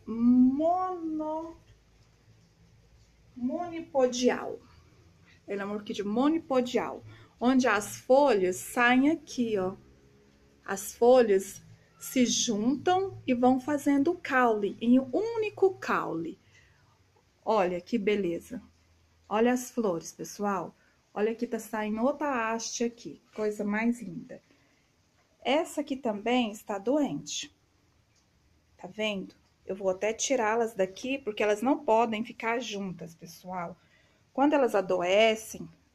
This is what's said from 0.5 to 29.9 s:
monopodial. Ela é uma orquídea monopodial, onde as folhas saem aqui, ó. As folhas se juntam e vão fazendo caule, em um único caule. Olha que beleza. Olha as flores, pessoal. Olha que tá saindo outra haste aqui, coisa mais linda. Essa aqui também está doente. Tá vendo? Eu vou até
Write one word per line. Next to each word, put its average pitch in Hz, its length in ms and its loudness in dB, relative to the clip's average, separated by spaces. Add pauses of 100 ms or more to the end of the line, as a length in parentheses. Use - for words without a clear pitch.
monopodial. 254 1200 -2 (840)
Ela 202 180 -6
é - 20 -8
uma 208 100 -6
orquídea 208 300 -8
monopodial, 247 1000 0 (360)
onde 254 280 4
as 214 300 0
folhas 220 600 4
saem 254 520 4
aqui, 233 480 -2
ó. 185 180 -2 (920)
As - 280 -8
folhas 233 680 4 (380)
se - 260 0
juntam 277 920 0 (100)
e 262 60 0
vão 247 260 4
fazendo 285 560 0
caule, 233 640 0
em 240 200 4
um 269 140 -2
único 415 600 0
caule. 170 680 -6 (1040)
Olha 180 380 0
que - 160 -4
beleza. 196 640 -2 (640)
Olha 226 240 2
as 254 200 -2
flores, 175 420 -4
pessoal. 196 600 -6 (400)
Olha 220 220 -2
que 233 120 -6
tá 226 120 -6
saindo 214 420 -6
outra 269 520 -2
haste 226 320 -6
aqui, - 360 -10 (140)
coisa 214 300 -4
mais 220 360 -2
linda. - 400 -14 (1040)
Essa 311 360 -2
aqui 277 160 -8
também 226 560 -2
está 214 240 -10
doente. 226 760 -4 (1200)
Tá 180 100 -16
vendo? 202 480 -6 (300)
Eu 190 100 -8
vou 196 140 -2
até 208 240 -2